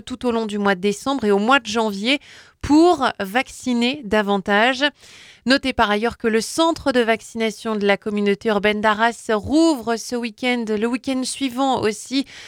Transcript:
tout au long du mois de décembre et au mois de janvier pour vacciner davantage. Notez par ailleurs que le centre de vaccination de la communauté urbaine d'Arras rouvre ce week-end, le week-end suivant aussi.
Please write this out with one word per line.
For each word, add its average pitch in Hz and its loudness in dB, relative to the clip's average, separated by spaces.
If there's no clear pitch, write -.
tout 247 -10
au 240 2
long 226 -2
du 208 -6
mois 196 2
de 180 -6
décembre 214 -2
et 208 2
au 196 4
mois 254 4
de 226 -6
janvier 220 -2
pour 311 4
vacciner 240 -2
davantage. 208 0
Notez 262 2
par 214 2
ailleurs 220 0
que 233 -4
le 220 2
centre 330 0
de 247 2
vaccination 220 -2
de 202 -2
la 196 4
communauté 208 -2
urbaine 208 0
d'Arras 220 0
rouvre 233 0
ce - -8
week-end, 240 -4
le 214 0
week-end 254 -4
suivant 262 -2
aussi. 233 -2